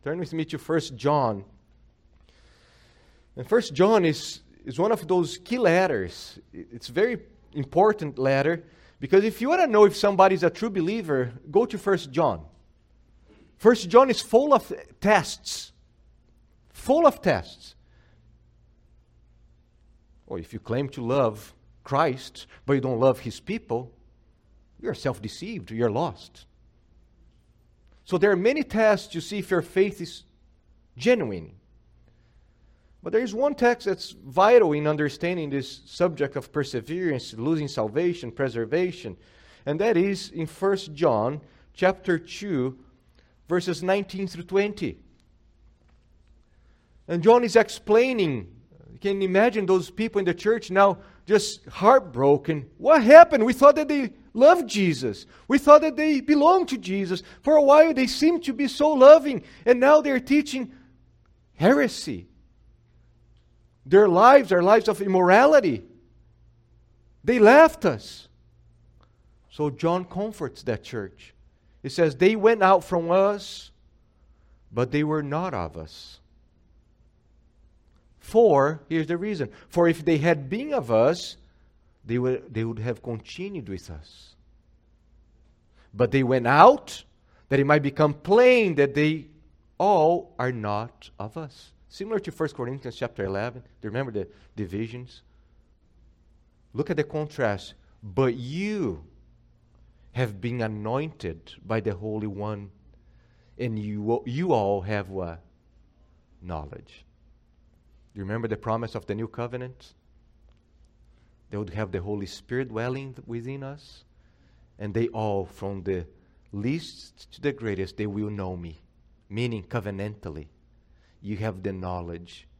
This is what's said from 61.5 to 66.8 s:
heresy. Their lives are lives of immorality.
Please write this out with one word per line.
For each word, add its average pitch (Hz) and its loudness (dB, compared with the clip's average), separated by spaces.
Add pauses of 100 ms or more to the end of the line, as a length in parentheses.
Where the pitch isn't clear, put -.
heresy. 185 0 (1600)
Their 196 6
lives 214 6
are 180 2
lives 220 4
of 202 -2
immorality. 190 4 (1400)